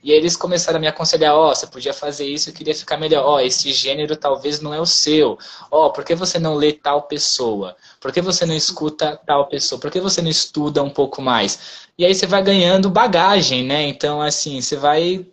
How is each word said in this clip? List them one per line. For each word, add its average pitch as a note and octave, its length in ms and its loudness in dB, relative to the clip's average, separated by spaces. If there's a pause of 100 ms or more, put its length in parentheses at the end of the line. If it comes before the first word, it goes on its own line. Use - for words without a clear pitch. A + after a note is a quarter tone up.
e C#3+ 100 2
aí D3+ 40 8
eles E3 180 2
começaram F3 440 -2
a - 20 -2
me D#3 60 -2
aconselhar, D#3 480 2
ó, D#3 200 6
você - 120 -4
podia B2+ 260 -8
fazer C#3+ 340 -8
isso, D3 220 -6
eu - 60 -18
queria D#3 200 -4
ficar - 220 -6
melhor. D#3 260 2
Ó, C#3+ 160 4
esse C#3+ 320 0
gênero D3 460 -2
talvez D3 420 -2
não D3 140 -8
é D3+ 80 -6
o E3+ 60 0
seu. D3+ 520 2 (320)
Ó, D3+ 200 4
por - 140 -10
que E3+ 100 -2
você F3 240 -4
não D#3+ 160 -2
lê D3 180 2
tal C#3+ 300 -2
pessoa? A2+ 760 -4 (240)
Por C3 100 -6
que F3 120 0
você F3+ 240 0
não D#3+ 80 0
escuta D3+ 720 -4
tal C#3+ 200 2
pessoa? C#3 320 -6
Por D3 120 -8
que F#3 100 -4
você F#3 220 -2
não E3 80 0
estuda D3 520 -2
um C#3 60 -2
pouco C#3 320 -2
mais? A#2 640 -2 (140)
E F3 80 4
aí F#3+ 80 4
você F#3+ 120 0
vai G3 160 2
ganhando F#3+ 460 4
bagagem, F#3 720 2
né? C#3+ 240 -2
Então, D3 360 -4
assim, D3 400 -4
você - 120 -4
vai D#3+ 580 0